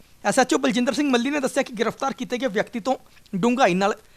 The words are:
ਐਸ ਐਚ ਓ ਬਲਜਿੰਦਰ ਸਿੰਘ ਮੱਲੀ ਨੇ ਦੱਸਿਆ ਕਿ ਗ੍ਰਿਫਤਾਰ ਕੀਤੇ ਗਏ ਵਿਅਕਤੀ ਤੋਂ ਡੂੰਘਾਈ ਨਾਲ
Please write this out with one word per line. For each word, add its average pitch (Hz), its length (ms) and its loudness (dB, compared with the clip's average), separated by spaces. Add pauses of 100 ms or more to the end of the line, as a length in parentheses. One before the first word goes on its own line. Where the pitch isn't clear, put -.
(240)
ਐਸ 208 160 2
ਐਚ 254 140 4
ਓ 302 40 4
ਬਲਜਿੰਦਰ 247 360 0
ਸਿੰਘ 294 180 0
ਮੱਲੀ 247 180 2
ਨੇ 294 100 -2
ਦੱਸਿਆ 269 240 -2
ਕਿ 262 100 -8
ਗ੍ਰਿਫਤਾਰ 233 400 -4
ਕੀਤੇ 247 240 -8
ਗਏ 254 120 -4
ਵਿਅਕਤੀ 208 300 -4
ਤੋਂ 254 160 -2 (380)
ਡੂੰਘਾਈ 226 400 2
ਨਾਲ 196 220 0 (220)